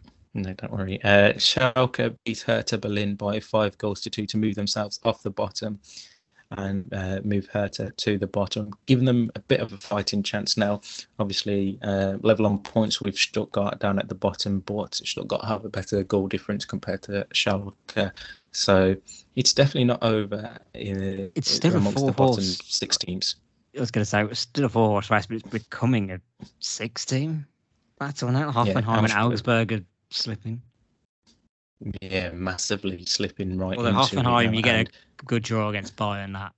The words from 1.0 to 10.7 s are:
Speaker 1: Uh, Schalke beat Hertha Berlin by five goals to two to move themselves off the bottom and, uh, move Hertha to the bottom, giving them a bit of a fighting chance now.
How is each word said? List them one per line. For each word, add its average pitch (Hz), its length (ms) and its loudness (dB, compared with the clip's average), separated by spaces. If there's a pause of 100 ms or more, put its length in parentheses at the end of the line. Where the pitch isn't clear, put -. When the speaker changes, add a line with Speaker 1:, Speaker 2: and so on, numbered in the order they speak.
Speaker 1:
Uh, 101 300 8
Schalke 123 920 2
beat 113 160 -4
Hertha 110 380 0
Berlin 101 380 -2
by 104 220 -2
five 107 380 0
goals 101 240 -4
to - 80 -8
two 107 160 -6
to 107 140 -4
move 107 160 0
themselves 104 500 -4
off 113 180 2
the 107 80 -6
bottom 104 480 -6 (760)
and, 98 420 -4
uh, 95 280 -2
move 101 300 0
Hertha 101 460 -4
to 104 180 0
the 98 100 -2
bottom, 101 460 -4 (140)
giving 131 180 6
them 120 300 4
a 101 60 -10
bit - 200 2
of 110 140 -6
a - 20 -16
fighting 101 460 -2
chance 104 340 -2
now. 104 240 2 (380)